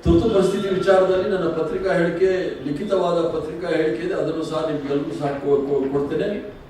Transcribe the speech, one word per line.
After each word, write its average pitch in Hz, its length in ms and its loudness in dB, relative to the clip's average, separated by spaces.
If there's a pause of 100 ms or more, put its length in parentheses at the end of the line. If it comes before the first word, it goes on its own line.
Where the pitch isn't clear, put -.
ತುರ್ತು 170 260 4
ಪರಿಸ್ಥಿತಿ 196 380 2
ವಿಚಾರದಲ್ಲಿ 185 600 4
ನನ್ನ 175 200 0
ಪತ್ರಿಕಾ - 440 -2
ಹೇಳಿಕೆ, 175 720 0
ಲಿಖಿತವಾದ 170 580 0
ಪತ್ರಿಕಾ 165 460 -4
ಹೇಳಿಕೆ 156 340 0
ಇದೆ, 180 120 -2
ಅದನ್ನು 156 300 -2
ಸಹ 156 260 -4
ನಿಮ್ಗೆಲ್ಲರಿಗೂ 143 480 -4
ಸಹ 143 80 -4
ಕೊ-, 139 440 0
ಕೊ-, 135 220 0
ಕೊಡ್ತೇನೆ. - 640 -4 (140)